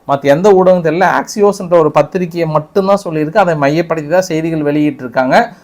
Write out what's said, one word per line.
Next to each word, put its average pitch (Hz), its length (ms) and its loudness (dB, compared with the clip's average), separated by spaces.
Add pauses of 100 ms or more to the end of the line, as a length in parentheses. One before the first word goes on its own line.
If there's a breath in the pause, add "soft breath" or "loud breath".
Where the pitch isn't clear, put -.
மத்த 139 140 -2
எந்த 156 320 4
ஊடகம் 185 280 4
தெரியல. 165 260 0 (120)
ஆக்சியோஸ்ன்ற 196 600 0
ஒரு 151 120 2
பத்திரிகையை 170 560 -2
மட்டும்தான் 190 560 -2
சொல்லியிருக்கு, 156 340 -4
அதை 175 180 2
மையப்படுத்தி 151 540 -2
தான் 180 120 2
செய்திகள் 160 400 -4
வெளியிட்டிருக்காங்க. 143 840 0 (180 loud breath)